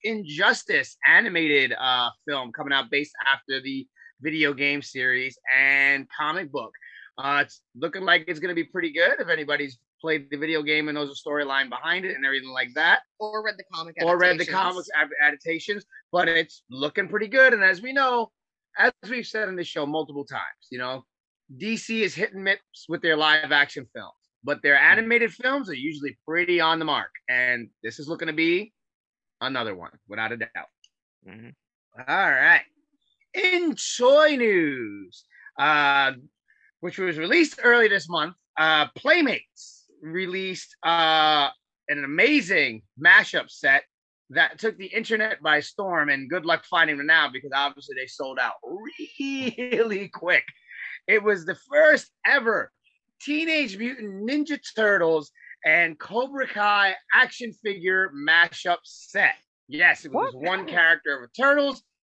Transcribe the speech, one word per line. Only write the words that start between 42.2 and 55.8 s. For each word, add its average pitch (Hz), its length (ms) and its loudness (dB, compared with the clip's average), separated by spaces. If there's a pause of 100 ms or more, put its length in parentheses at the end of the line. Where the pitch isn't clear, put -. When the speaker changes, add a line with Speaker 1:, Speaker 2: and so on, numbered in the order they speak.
Speaker 1:
mashup 185 480 4
set 143 340 2 (460)
that 156 280 0
took 214 200 -4
the 190 80 -12
internet 214 560 -4
by 151 180 2
storm, 165 480 -2
and 135 220 -2
good 165 160 -6
luck 165 180 0
finding 156 320 2
them 143 100 -8
now 156 240 4
because 131 240 -12
obviously 139 420 -4
they 131 100 -8
sold 131 320 -10
out 117 160 -2 (100)
really 233 1400 -6
<laughs> - 60 -18
quick. 170 300 0 (640)
It 208 160 2
was 202 220 0
the 175 100 -8 (160)
first 302 400 4 (160)
ever 220 460 0 (480)
Teenage 302 580 -2
Mutant 214 500 -8
Ninja 294 300 -2 (180)
Turtles 170 540 2 (340)
and 165 340 2